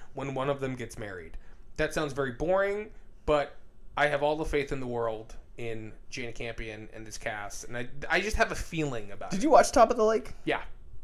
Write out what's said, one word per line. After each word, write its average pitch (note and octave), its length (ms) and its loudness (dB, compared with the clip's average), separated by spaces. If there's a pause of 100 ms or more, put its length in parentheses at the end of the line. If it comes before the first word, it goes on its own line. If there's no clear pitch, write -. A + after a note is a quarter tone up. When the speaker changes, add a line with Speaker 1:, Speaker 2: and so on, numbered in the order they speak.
(140)
Speaker 1:
when C3+ 200 -4
one C3 160 0
of C#3 80 0
them C3 160 -2
gets A#2 240 -10
married. - 380 -8 (400)
That D#3 180 0
sounds D#3 180 0
very C3 200 0
boring, G3 580 2 (340)
but D3 300 2 (420)
I C#3+ 120 6
have C#3+ 160 0
all D3+ 120 4
the D#3 80 0
faith D3 280 2
in C3+ 80 -2
the B2+ 60 -4
world A2+ 500 -2 (220)
in A2 340 -6 (180)
Jane A#2+ 220 -6
Campion A2 600 -8
and A2 140 -12
this G#2+ 100 -12
cast, G#2 480 -6
and A#2 120 -6
I, B2 100 -4 (240)
I E3+ 100 4
just G#3 160 0
have A3 140 4
a E3 60 -4
feeling B2+ 560 -2
about G2 180 -6
Speaker 2:
Did G3 80 0
Speaker 1:
it. F#3 60 2
Speaker 2:
you D#4+ 60 6
watch - 200 10
Top A#3 220 8
of A#3+ 40 -2
the A#3+ 80 4
Lake? A3 280 2 (120)
Speaker 1:
Yeah. C3+ 180 0 (420)